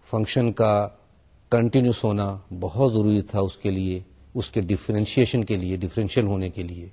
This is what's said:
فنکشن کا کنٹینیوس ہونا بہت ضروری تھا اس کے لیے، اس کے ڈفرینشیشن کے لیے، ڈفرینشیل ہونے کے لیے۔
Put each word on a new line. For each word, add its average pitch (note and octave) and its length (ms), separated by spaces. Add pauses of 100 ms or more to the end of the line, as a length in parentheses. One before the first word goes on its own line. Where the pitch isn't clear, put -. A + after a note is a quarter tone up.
(120)
فنکشن A2+ 500
کا G#2 260 (640)
کنٹینیوس A#2+ 520
ہونا G2+ 280 (280)
بہت F#2+ 340
ضروری G#2 280 (120)
تھا G#2 60
اس G2 180
کے G2+ 140
لیے، F#2+ 280 (340)
اس - 180
کے A2+ 100
ڈفرینشیشن G#2+ 840
کے G#2+ 100
لیے، F#2 220 (100)
ڈفرینشیل G#2 400
ہونے F#2+ 220
کے F#2 140
لیے۔ F2 300